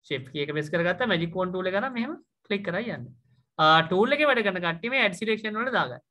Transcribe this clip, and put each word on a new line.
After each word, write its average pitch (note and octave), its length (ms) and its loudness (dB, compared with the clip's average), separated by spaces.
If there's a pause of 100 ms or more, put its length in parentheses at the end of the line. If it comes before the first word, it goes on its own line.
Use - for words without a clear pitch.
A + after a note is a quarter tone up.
ෂිෆ්ට් C3 220 -6
කී D3 160 -4
එක D3 80 -8
ප්‍රෙස් D3+ 160 -4
කරගත්තා F3 400 0
මැජික් E3+ 240 0
වොන් F#3 160 -2
ටූල් F#3 180 -4
එක F#3+ 120 0
අරන් C4 120 -2
මෙහෙම B3+ 260 -6 (240)
ක්ලික් G3+ 220 -4
කරලා F#3+ 260 -4
යන්න. B2 200 -10 (500)
ආ, D#3+ 220 8
ටූල් G3 320 2
එකේ D4 160 4
වැඩ A#3+ 140 2
කරන F3+ 180 -2
කට්ටිය F3 320 -4
මේ C4 100 2
ඇඩ් F#3+ 140 0
සිලෙක්ෂන් G#3+ 380 -4
වලට A#3+ 200 -2
දාගන්න. C#3 360 -2